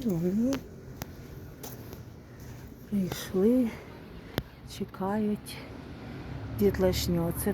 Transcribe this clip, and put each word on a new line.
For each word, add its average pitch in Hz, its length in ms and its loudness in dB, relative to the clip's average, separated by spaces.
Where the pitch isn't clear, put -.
вони 202 480 4
прийшли, 208 800 4
чекають 208 800 0
дітлашню. 185 800 4
Оце 202 160 2